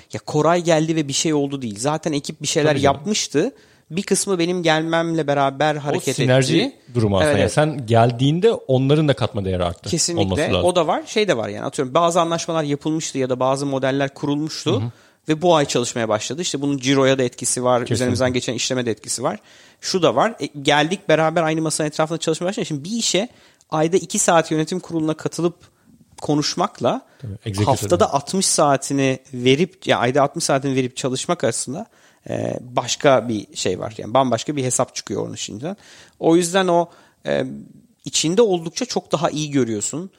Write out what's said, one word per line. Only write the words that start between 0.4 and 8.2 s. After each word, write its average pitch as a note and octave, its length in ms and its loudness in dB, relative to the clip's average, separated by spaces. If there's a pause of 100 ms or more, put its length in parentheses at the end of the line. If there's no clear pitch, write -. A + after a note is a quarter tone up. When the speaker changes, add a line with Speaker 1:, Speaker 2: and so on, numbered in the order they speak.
Speaker 1:
geldi D#3+ 320 2
ve D3+ 120 0
bir C3+ 40 -6
şey D#3 220 0
oldu." C#3 280 -2
değil. G#2 160 -8
Zaten D3+ 340 -2
ekip C#3+ 300 -6
bir D3 40 -6
şeyler D3+ 240 2
Speaker 2:
Tabii D3 100 0
canım. C#3 160 4
Speaker 1:
yapmıştı. F#3+ 560 -2 (380)
Bir F3 120 -4
kısmı G3 360 -2
benim F3 240 0
gelmemle E3 640 0
beraber C#3+ 500 2
Speaker 2:
O - 20 -8
Speaker 1:
hareket C#3+ 380 -2
Speaker 2:
sinerji C3 440 4
Speaker 1:
etti. C4+ 160 -2 (180)
Speaker 2:
durumu G#2+ 220 2
aslında. - 140 4
Speaker 1:
Evet, - 80 2
Speaker 2:
Yani G2 40 2
Speaker 1:
evet. F#2+ 100 0
Speaker 2:
sen D3 340 0
geldiğinde B2 640 4